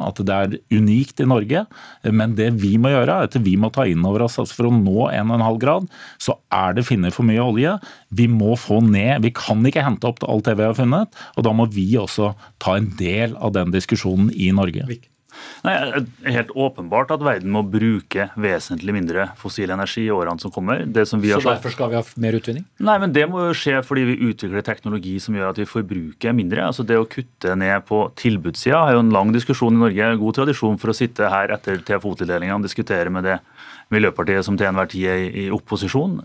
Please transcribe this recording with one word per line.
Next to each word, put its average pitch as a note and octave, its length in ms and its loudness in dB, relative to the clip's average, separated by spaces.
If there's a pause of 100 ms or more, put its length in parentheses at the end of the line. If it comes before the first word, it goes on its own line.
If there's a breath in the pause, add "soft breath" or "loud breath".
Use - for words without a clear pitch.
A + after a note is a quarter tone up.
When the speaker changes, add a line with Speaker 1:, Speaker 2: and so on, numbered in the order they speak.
Speaker 1:
at - 160 -6
det G2 80 0
er G2 480 0
unikt G#2+ 440 2
i C3+ 40 2
Norge, B2+ 400 2 (380 loud breath)
eh, A#2 80 0
men A2 240 2
det A2 180 2
vi G2+ 240 2
må C3 160 4
gjøre C3+ 240 2
er F3 60 0
at - 100 -4
vi G2 240 2
må A2 160 2
ta C#3 80 0
inn F2+ 240 2
over G#2+ 220 2
oss A#2 100 -4
at A#2 160 -6
for A#2+ 160 0
å A#2+ 80 4
nå G#2 340 2
en G#2+ 200 -2
og A#2 80 2
en A2+ 80 2
halv A2+ 180 0
grad, F3 240 0 (300 loud breath)
så - 180 -4 (160)
er F#2+ 240 0
det B2+ 80 0
funnet F#2 320 0
for A#2+ 60 2
mye A2+ 180 4
olje. B2+ 380 0 (340 loud breath)
Vi A#2 140 4
må A2 260 4
få G#2+ 260 0
ned, A2+ 440 4
vi A#2+ 80 2
kan A2 340 0
ikke C#3+ 160 2
hente B2+ 240 -2
opp A#2+ 160 -2
alt A2+ 220 0
det A2 140 0
vi G#2+ 120 2
har A2 80 -2
funnet, C3 320 2 (260 loud breath)
og B2+ 80 0
da A2+ 60 4
må A2 240 4
vi G2+ 240 2
også G#2 380 -2 (240 loud breath)
ta F#2+ 180 0
en G#2 180 -2
del G#2 460 -2
av A2 120 -2
den F2 180 0
diskusjonen F#2+ 680 0
i F#2+ 160 2
Norge. G2 320 0
Speaker 2:
Vik. A#2+ 240 -12 (560 loud breath)
Speaker 3:
Nei, F#3 100 2
det B2+ 540 -4
er - 20 0
helt A#2+ 240 0
åpenbart C3 560 -2
at D#3 80 -2
verden G2+ 320 0
må G#2+ 160 2
bruke G2+ 600 0 (100)
vesentlig G2 560 -2
mindre F2+ 300 -2 (100)
fossil G2 340 -6
energi G2 360 -4
i A2 40 -2
årene F2 300 -2
som G2+ 100 -10
kommer. G2 380 -4
Det G#2+ 220 2
som A2 100 0
vi G#2 140 2
har G2+ 80 2
Speaker 4:
Så C3 80 0
Speaker 3:
sagt A#2 100 0
Speaker 4:
derfor B2 140 -8
skal B2 160 -4
vi A#2 60 -2
ha A#2 100 0
f-, - 100 -20
mer A2+ 240 0
utvinning? A#2+ 240 -6 (160)
Speaker 3:
Nei, G#3 240 2
men F#3 80 0
det D3 160 4
må F3+ 160 -4
jo E3+ 80 0
skje C3+ 320 0
fordi C3 240 0
vi A#2+ 240 0
utvikler G2+ 320 -6
teknologi G2 560 -6
som G#2+ 160 -6
gjør G2 140 -2
at F#2+ 100 -6
vi G2+ 80 -4
forbruker F#2+ 640 -6
mindre. G2+ 320 0
Altså A2 240 -2
det A#2 80 2
å A2+ 80 4
kutte A2 540 -6
ned F#2+ 280 0
på G#2+ 300 -2
tilbudssida A2+ 720 0
er C3 80 6
jo A#2+ 80 4
en A2+ 80 4
lang G#2 240 4
diskusjon A#2+ 400 2
i A#2 80 4
Norge. A2 380 2
God A2 180 0
tradisjon B2+ 400 0
for A2 140 -2
å - 20 -2
sitte A#2 320 -2
her G2 240 0
etter F#2+ 320 -4
T G#2 100 -4
F G2 120 -4
O-tildelingene F2+ 500 -4
og G#2 80 -4
diskutere F#2 480 -4
med F#2 160 -4
det F#2 140 -2 (520 loud breath)
Miljøpartiet G2 480 2
som G2 160 -2
til G2+ 80 2
enhver F#2+ 240 0
tid F#2 160 -6
er F#2 160 0
i, F#2 40 -4 (180)
i G2 100 -6
opposisjon, A2 720 -4